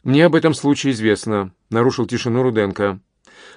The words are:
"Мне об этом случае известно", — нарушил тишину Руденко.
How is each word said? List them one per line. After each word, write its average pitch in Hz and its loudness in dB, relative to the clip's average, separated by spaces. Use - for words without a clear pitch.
"Мне 143 4
об 160 4
этом 156 2
случае 139 0
известно", — 107 -2
нарушил 120 0
тишину 120 -2
Руденко. 101 -2